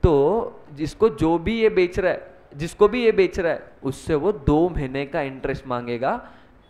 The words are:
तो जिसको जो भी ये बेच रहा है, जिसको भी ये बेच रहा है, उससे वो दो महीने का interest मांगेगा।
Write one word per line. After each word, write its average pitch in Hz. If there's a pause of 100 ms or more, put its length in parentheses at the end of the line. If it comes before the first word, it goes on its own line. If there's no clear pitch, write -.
तो 165
जिसको 151
जो 165
भी 214
ये 220
बेच 180
रहा 180
है, - (200)
जिसको 165
भी 240
ये 220
बेच 185
रहा 170
है, - (120)
उससे 139
वो 156
दो 151
महीने 139
का 151
interest 135
मांगेगा। 120 (380)